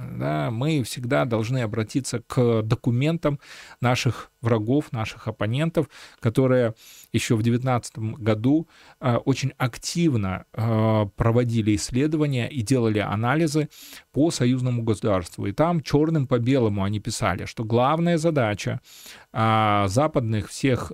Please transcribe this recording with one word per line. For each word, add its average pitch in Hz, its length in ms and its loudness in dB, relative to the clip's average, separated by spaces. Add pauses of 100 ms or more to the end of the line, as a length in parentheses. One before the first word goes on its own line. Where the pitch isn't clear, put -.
(180)
да, 143 320 -2
мы 135 320 0
всегда 135 440 -2
должны 117 340 -2
обратиться 113 640 -4
к 117 380 2
документам 139 760 0 (400)
наших - 520 -2 (100)
врагов, 117 500 0
наших - 360 -8
оппонентов, 135 600 -2 (320)
которые 123 540 2 (400)
еще - 220 0
в 110 80 2
девятнадцатом 120 720 -2
году, 110 520 2 (340)
э, 123 160 0
очень 135 400 -2
активно, 120 960 -2
э, 110 520 2 (100)
проводили 117 600 2
исследования 143 760 -2
и 139 120 -6
делали 110 380 2
анализы 139 680 0 (420)
по 160 200 2
союзному 123 520 0
государству. 104 640 -2
И 101 60 -4
там 165 300 0
черным 151 440 2
по 123 140 2
белому 117 440 2
они 101 160 -2
писали, 92 460 -2
что - 180 -8
главная 151 540 2
задача, 123 640 0 (520)
а, 110 560 2
западных 113 640 0
всех, - 440 -2